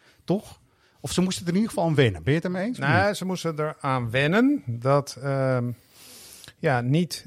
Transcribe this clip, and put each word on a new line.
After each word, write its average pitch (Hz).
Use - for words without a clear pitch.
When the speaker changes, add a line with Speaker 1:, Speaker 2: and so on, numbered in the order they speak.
Speaker 1:
toch? -
Of 139
ze -
moesten 185
er 170
in 170
ieder 208
geval 175
aan 156
wennen. 104
Ben 135
je 160
het 170
ermee 185
eens? 240
Speaker 2:
Nee, 185
ze 180
moesten 165
er 151
aan 131
wennen 196
dat, 131
ehm, 131
ja, 131
niet, 147